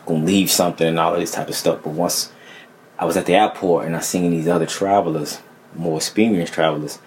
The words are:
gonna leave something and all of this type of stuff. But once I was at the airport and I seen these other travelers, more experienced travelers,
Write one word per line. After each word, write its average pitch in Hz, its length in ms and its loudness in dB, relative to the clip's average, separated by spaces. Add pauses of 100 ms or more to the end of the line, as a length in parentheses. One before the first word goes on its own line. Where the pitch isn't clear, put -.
gonna 80 200 0
leave 95 260 4
something 85 360 2
and 82 120 0
all 85 160 2
of 87 40 0
this 85 120 -4
type - 180 -6
of - 60 -6
stuff. - 280 -2
But 78 100 -8
once 87 380 -2 (680)
I 85 60 -2
was 85 120 0
at 85 80 -2
the 87 80 2
airport 90 540 2
and 82 80 -4
I 80 60 -6
seen 90 280 0
these 82 180 0
other 82 200 2
travelers, 87 760 0 (320)
more 80 240 -2
experienced 101 560 0
travelers, 76 540 -2